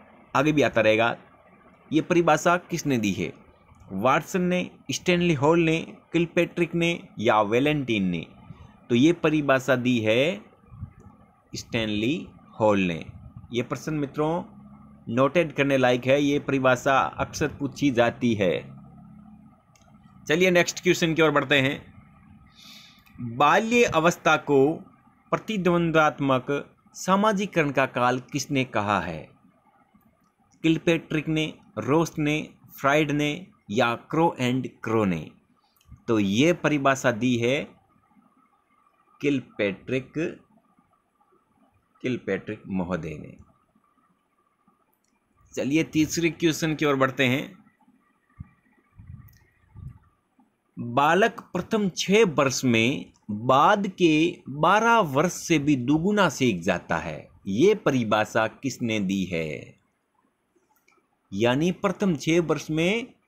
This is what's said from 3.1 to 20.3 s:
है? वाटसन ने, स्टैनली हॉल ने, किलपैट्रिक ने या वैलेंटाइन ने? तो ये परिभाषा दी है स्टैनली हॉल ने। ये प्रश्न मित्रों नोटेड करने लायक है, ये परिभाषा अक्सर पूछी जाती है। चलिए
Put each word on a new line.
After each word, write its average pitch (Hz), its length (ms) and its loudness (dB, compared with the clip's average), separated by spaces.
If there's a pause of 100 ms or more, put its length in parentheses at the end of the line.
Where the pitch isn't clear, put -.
है? 85 200 -6 (600)
वाटसन 139 500 0
ने, 180 280 -2 (220)
स्टैनली 175 420 0
हॉल 151 260 2
ने, 160 180 0 (340)
किलपैट्रिक 170 640 -2
ने 170 140 0 (300)
या 107 240 4
वैलेंटाइन 120 640 0
ने? 87 220 -4 (640)
तो 123 40 2
ये 143 200 4
परिभाषा 139 640 0
दी 123 240 0
है 131 400 0 (1120)
स्टैनली 113 760 -4 (340)
हॉल 104 200 4
ने। 87 240 -2 (480)
ये 117 100 -2
प्रश्न 143 320 -8
मित्रों 151 480 -4 (680)
नोटेड 139 440 0
करने 139 240 0
लायक 127 300 2
है, 139 160 4
ये 143 160 2
परिभाषा 135 600 2
अक्सर - 520 -4
पूछी 143 400 -2
जाती 117 440 2
है। 95 180 2 (1700)
चलिए 180 240 2